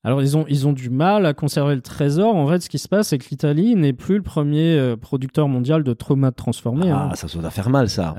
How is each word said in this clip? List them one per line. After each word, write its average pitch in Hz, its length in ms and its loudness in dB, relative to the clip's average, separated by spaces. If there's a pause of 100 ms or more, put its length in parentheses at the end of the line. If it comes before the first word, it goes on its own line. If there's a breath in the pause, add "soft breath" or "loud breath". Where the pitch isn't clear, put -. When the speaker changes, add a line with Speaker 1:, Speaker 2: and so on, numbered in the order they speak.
Speaker 1:
Alors, 131 180 0
ils 139 160 2
ont, 156 100 2
ils 143 200 0
ont 147 60 2
du 127 180 -6
mal 185 340 2
à 147 80 2
conserver 143 400 0
le 131 80 -2
trésor. 165 540 0
En 143 120 2
fait, 175 140 2
ce - 80 -14
qui - 80 -6
se - 100 -8
passe, 208 200 0
c'est 143 100 0
que 127 140 -6
l'Italie 156 440 2
n'est 151 160 4
plus 180 260 -2
le 202 40 0
premier, 156 560 0
euh, 127 180 2
producteur 135 520 -2
mondial 139 360 0
de 127 100 0
tomates 135 420 0
transformées, 131 560 -2
Speaker 2:
Ah, 95 200 0
Speaker 1:
hein. 90 40 -6
Speaker 2:
ça, - 120 -10
ça 85 120 -8
doit 80 100 -6
faire 107 220 -2
mal, 131 180 4
ça. 82 300 -4